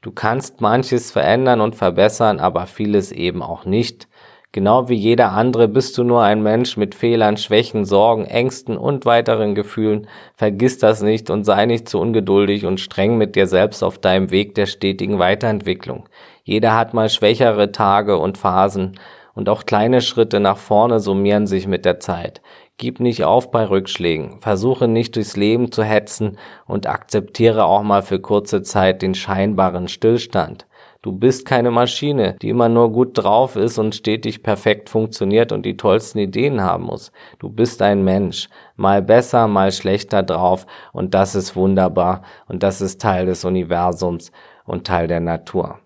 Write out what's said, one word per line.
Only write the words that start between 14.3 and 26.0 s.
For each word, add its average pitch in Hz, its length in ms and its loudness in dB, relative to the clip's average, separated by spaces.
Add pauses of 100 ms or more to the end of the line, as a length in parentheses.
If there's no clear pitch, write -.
Weg 101 240 0
der 101 120 0
stetigen 98 520 -4
Weiterentwicklung. 101 920 -2 (360)
Jeder 110 320 2
hat 117 180 0
mal 110 160 0
schwächere 107 640 2
Tage 101 460 2
und 95 200 -2
Phasen 95 640 0 (340)
und 101 140 -4
auch 107 180 -2
kleine 117 340 2
Schritte 113 400 0
nach 98 180 2
vorne 113 420 2
summieren 101 460 0
sich 95 200 -2
mit 92 180 -2
der 90 160 0
Zeit. 85 400 -8 (400)
Gib 123 200 -8
nicht 117 240 0
auf 113 260 2
bei 113 140 0
Rückschlägen, 87 760 -4
versuche 113 460 0
nicht 113 300 0
durchs 104 200 -6
Leben 113 360 0
zu 110 100 -2
hetzen 107 560 -2 (260)